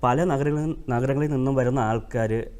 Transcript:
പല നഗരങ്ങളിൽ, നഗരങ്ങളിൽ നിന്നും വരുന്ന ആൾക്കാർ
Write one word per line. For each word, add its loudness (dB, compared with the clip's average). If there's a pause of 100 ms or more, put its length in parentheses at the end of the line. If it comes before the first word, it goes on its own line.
പല 4
നഗരങ്ങളിൽ, 0 (120)
നഗരങ്ങളിൽ 0
നിന്നും 0
വരുന്ന 2
ആൾക്കാർ -2 (140)